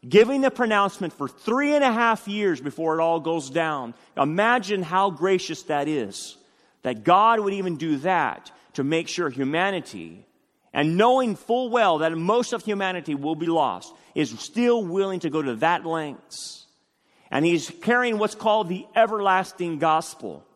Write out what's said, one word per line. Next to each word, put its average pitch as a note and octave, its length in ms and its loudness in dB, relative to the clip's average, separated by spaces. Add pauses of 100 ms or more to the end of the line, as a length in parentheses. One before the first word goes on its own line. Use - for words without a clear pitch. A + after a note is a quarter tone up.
giving A3 340 6
the C4+ 100 4
pronouncement G#3 600 0
for C#3 160 -6
three C#4+ 460 0
and C#4+ 100 4
a B3+ 80 2
half A3+ 340 0
years G3+ 340 -2
before D#3 380 -2
it - 20 2
all E3 200 2
goes D#3+ 280 -4
down. C#3+ 460 -4 (220)
Imagine G3 680 2
how F#3 280 0
gracious F3 540 -2
that C#3+ 220 -2
is, B2 500 -6 (460)
that A2 220 -6
God G#3 340 6
would G3+ 140 -2
even F#3 240 -4
do D3+ 220 -2
that D3+ 520 -2 (220)
to C#3+ 100 -4
make D#3+ 240 0
sure E3 240 -4
humanity, C3+ 960 -4 (460)
and D#3 240 0
knowing A#3+ 400 4
full B3 320 -2
well G#3+ 300 4
that D#3+ 200 0
most G#3 340 0
of F3+ 120 -6
humanity F#3 500 -4
will D3 220 -4
be D#3 100 -4
lost, C#3+ 480 -2 (200)
is C#3 160 -2 (100)
still A#3+ 440 0
willing F#3 360 -2
to D#3+ 100 -4
go D#3 100 -2
to C3+ 160 -2
that E3 300 0
lengths. - 800 -8 (640)
And D3 160 0
he's E3+ 240 0 (120)
carrying A#3+ 360 2
what's G#3 160 -2
called G#3+ 340 0
the F#3 260 -8
everlasting F#3+ 840 2
gospel. D3+ 680 -2 (120)